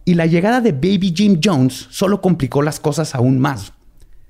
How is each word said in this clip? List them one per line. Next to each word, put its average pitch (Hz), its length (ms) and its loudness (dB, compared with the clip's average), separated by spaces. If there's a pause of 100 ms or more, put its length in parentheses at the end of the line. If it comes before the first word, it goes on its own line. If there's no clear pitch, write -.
y 180 120 2
la 165 100 2
llegada 175 360 2
de 226 120 2
Baby 180 420 0
Jim 202 280 2
Jones 131 460 0
solo 196 320 -2
complicó 143 400 0
las 147 180 -4
cosas 147 360 -4
aún 131 240 2
más. 95 340 -4 (560)